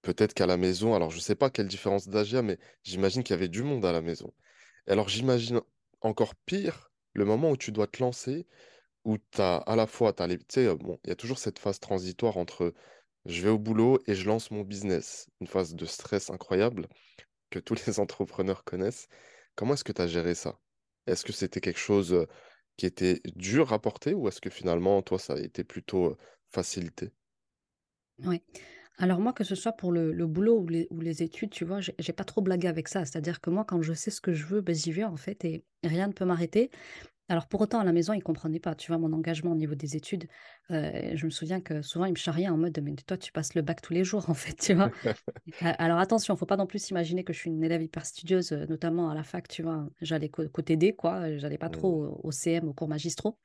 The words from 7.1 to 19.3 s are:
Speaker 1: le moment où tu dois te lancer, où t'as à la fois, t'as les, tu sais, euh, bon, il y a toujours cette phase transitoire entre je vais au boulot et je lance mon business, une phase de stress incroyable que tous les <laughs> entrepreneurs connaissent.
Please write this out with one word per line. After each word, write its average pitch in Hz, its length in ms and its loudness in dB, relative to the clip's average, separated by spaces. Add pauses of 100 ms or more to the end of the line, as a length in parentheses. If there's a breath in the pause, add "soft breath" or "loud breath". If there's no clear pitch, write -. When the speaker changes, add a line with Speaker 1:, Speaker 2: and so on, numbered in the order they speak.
Speaker 1:
le 101 100 2
moment 120 280 4
où 135 40 2
tu 113 160 -8
dois 107 140 2
te - 160 -6
lancer, 127 440 -4 (580 soft breath)
où 110 140 2
t'as 90 400 2
à 110 180 0
la 113 100 6
fois, 110 260 2
t'as 87 140 -2
les, 87 120 0
tu - 120 -16
sais, 127 160 4
euh, 90 100 4
bon, - 280 -8
il - 60 -8
y - 20 -2
a 90 40 -2
toujours 123 220 -6
cette - 200 -6
phase - 220 -4
transitoire 95 580 -2
entre 87 360 -2 (520 loud breath)
je 85 160 -6
vais 101 80 4
au 110 80 4
boulot 113 480 4
et 107 80 2
je 92 120 -2
lance 110 260 0
mon 104 100 -6
business, 98 680 -4 (120)
une 90 80 -8
phase 87 260 -2
de 82 120 -8
stress - 440 -4
incroyable 95 580 0 (640 loud breath)
que - 100 -6
tous - 260 -4
les 107 140 0
<laughs> - 0 -
entrepreneurs 95 640 -2
connaissent. 95 440 -4 (480 loud breath)